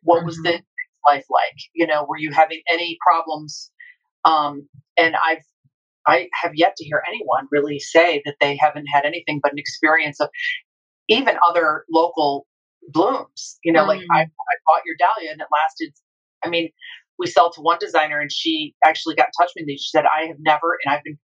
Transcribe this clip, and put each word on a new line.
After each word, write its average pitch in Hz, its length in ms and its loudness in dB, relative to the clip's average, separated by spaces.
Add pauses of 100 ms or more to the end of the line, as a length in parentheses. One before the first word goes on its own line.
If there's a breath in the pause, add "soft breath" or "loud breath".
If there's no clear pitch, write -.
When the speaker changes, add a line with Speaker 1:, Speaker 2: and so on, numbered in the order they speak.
Speaker 1:
What 170 220 4
was 165 120 -8
the 165 120 -4
Speaker 2:
Mm-hmm. - 600 0
Speaker 1:
life 139 180 0
like? 120 260 0 (180)
You 165 140 2
know, 151 200 0
were 151 100 -6
you 151 140 -6
having 156 300 2 (100)
any 170 340 -4
problems?" 156 640 -2 (540 loud breath)
Um, 147 420 0 (300)
and 165 180 2
I've, 165 280 -2 (640)
I 170 260 2
have - 220 -4
yet 170 220 2
to 160 80 -14
hear - 220 -2
anyone 175 440 -4
really 147 280 -2
say 165 460 2
that 143 140 -8
they 143 180 0
haven't 147 300 0
had 143 180 2
anything 151 360 -6
but 143 100 0
an 143 80 -10
experience 151 600 -2
of 147 80 -2 (800 loud breath)
even 226 280 2 (120)
other 151 420 0
local 160 540 0 (440)
blooms. - 760 -2
You 165 100 0
know, 202 120 6
like, 196 160 0
Speaker 2:
Mm. 180 40 -16 (100)
Speaker 1:
I, 160 60 2
I - 340 -6 (100)
bought - 200 4
your 165 120 -10
dahlia - 340 0
and 156 100 -12
it 151 100 -12
lasted 156 420 -2 (520)
I 170 40 -4
mean, 170 200 -2 (500 loud breath)
we 180 80 -4
sell 170 240 4
to - 100 -20
one 165 180 2
designer, 151 400 -2
and 143 120 -6
she 156 420 -4 (120)
actually 160 300 0
got 151 120 2
in - 40 -8 (120)
touch 175 120 -2
with 160 100 -10
me. 139 120 -6
She - 120 -10
said, 151 160 2
"I 156 220 0
have 156 120 -12
never," 156 440 0
and 143 100 -2
I've 147 100 -4
been 151 240 -14